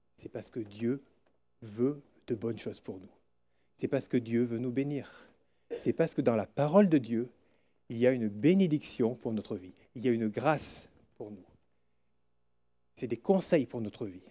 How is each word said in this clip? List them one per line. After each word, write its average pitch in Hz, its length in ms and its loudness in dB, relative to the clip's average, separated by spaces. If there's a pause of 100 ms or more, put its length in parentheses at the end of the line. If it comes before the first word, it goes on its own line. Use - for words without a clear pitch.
(160)
c'est - 120 -18
parce - 220 -12
que 123 100 -8
Dieu 113 420 -4 (600)
veut 120 400 -2 (240)
de 123 80 -4
bonnes 110 240 -4
choses - 200 -10
pour 95 200 -12
nous. 95 120 -18 (680)
C'est 127 100 -4
parce 135 180 -2
que 127 120 0
Dieu 117 240 2
veut 117 160 -2
nous 127 120 -4
bénir. 135 600 -6 (440)
C'est - 200 0
parce 165 180 2
que - 80 -2
dans 120 160 4
la 101 100 0
parole 165 440 4
de 165 80 6
Dieu, 113 320 0 (580)
il 120 80 -8
y 120 100 4
a 127 60 8
une 117 160 0
bénédiction 147 840 2
pour - 180 -6
notre 104 240 -4
vie. 92 160 -14 (220)
Il 117 100 -8
y 127 40 2
a 120 40 4
une 113 160 0
grâce 131 600 -2 (260)
pour 104 140 -12
nous. 101 160 -16 (1500)
C'est - 120 -8
des 117 80 -2
conseils 175 500 2
pour 123 140 -8
notre 110 260 -6
vie. 90 140 -14 (100)